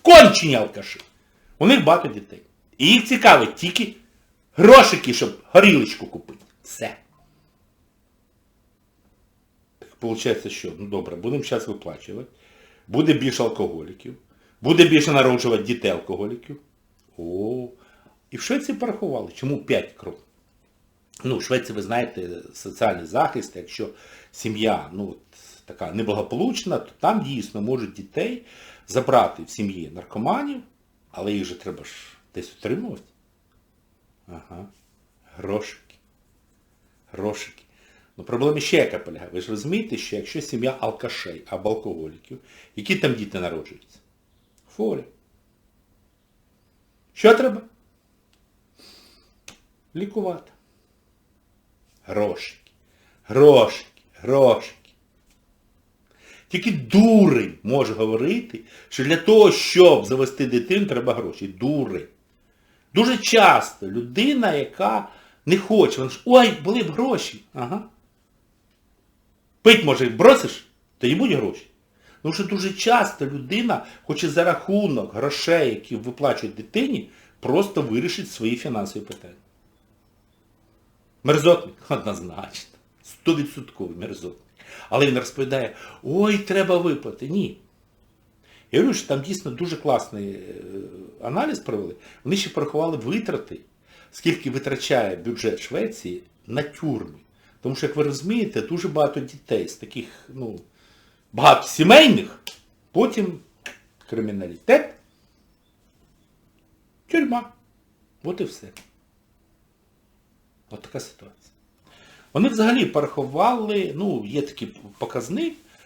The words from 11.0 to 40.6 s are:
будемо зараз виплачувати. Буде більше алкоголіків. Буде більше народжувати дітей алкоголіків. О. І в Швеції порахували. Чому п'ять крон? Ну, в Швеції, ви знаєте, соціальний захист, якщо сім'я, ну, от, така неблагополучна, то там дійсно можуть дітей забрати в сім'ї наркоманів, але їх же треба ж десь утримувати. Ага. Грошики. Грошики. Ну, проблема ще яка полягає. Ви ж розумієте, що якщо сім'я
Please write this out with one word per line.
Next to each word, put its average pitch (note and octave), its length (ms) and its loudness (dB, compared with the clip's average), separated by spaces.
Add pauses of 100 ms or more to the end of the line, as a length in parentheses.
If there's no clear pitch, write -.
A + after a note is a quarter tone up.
будемо A#2+ 260 -6
зараз - 260 -6
виплачувати. G2 600 -14 (580)
Буде D#3 240 2
більше B2+ 300 0
алкоголіків. E2+ 720 -6 (440)
Буде E3 280 6
більше D3+ 240 4
народжувати B2 500 2
дітей A2 280 -4
алкоголіків. G#2 720 -10 (580)
О. G#2 500 -8 (600)
І C3 60 -16
в B2+ 40 -12
Швеції B3+ 380 -6
порахували. F#3 560 -8
Чому C#3 240 -6
п'ять - 340 -4
крон? - 220 -16 (1120)
Ну, B2+ 120 -4
в F2 60 -8
Швеції, A#2+ 340 -4
ви G#2 60 -8
знаєте, F#2+ 600 -6 (120)
соціальний F#2+ 520 -4
захист, A2+ 500 -4
якщо F2+ 320 -12 (440)
сім'я, G#2+ 600 -4
ну, F#2+ 180 -10
от, - 80 -18 (460)
така - 280 -14
неблагополучна, A#2 840 -4
то - 220 -14
там G3+ 200 0
дійсно C3+ 400 -8
можуть A2 320 -6
дітей A3 520 -8 (440)
забрати B2 540 0
в - 80 -18
сім'ї F#2 440 -8
наркоманів, A#3+ 680 -6 (480)
але G#2 220 -8
їх G2+ 120 -4
же F2 100 -14
треба F2 300 -14
ж - 60 -20 (440)
десь - 240 -14
утримувати. G3 440 -8 (1200)
Ага. F2+ 420 -20 (680)
Грошики. - 580 -10 (1200)
Грошики. - 500 -10 (540)
Ну, F2+ 80 -18
проблема C#3+ 360 -2
ще - 160 0
яка A2+ 220 0
полягає. E2+ 340 -16
Ви F2+ 80 -8
ж F2+ 100 -12
розумієте, D3 460 -6
що - 200 -10
якщо - 240 -10
сім'я C3 400 -6